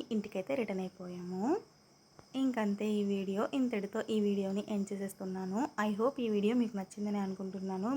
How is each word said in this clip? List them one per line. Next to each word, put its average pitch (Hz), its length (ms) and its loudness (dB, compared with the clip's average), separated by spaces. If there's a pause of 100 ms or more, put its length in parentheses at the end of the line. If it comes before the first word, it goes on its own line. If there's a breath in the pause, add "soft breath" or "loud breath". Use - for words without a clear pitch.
(140)
ఇంటికైతే 202 460 -2
రిటర్న్ 196 260 -2
అయిపోయాము. 180 580 -6 (1000)
ఇంకంతే 214 440 2 (120)
ఈ 208 40 4 (100)
వీడియో. 196 300 0 (160)
ఇంతటితో 226 420 0 (160)
ఈ - 100 4
వీడియోని 202 380 2 (120)
ఎండ్ 196 140 0
చేసేస్తున్నాను. 190 720 -4 (260)
I 214 140 2
hope 262 260 2
ఈ - 80 2
వీడియో 208 280 4
మీకు 220 180 0
నచ్చిందని 208 460 -2
అనుకుంటున్నాను. 190 720 -4